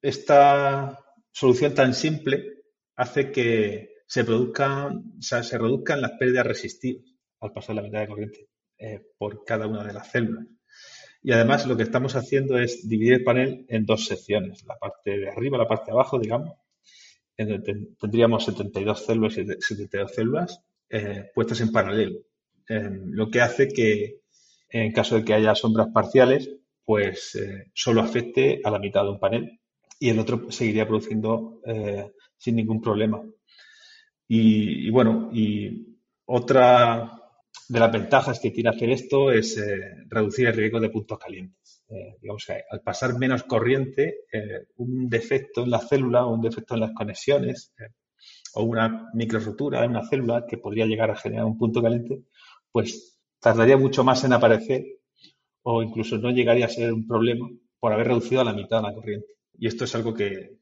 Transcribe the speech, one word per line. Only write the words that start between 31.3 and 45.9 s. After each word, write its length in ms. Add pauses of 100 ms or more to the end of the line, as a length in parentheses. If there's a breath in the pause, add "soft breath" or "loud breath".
eh, 460 (260 soft breath)
sin 180
ningún 260
problema. 420 (1040 soft breath)
Y, 600
y 20
bueno, 420
y 640 (300)
otra 960 (500)
de 100
las 120
ventajas 480
que 120
tiene 180
hacer 200
esto 420
es, 260
eh, 500
reducir 400
el 80
riesgo 240
de 100
puntos 300
calientes. 680
Eh, 300
digamos 260
que 240
al 120
pasar 360
menos 260
corriente, 800 (100)
eh, 360 (100)
un 300
defecto 560
en 60
la 100
célula, 460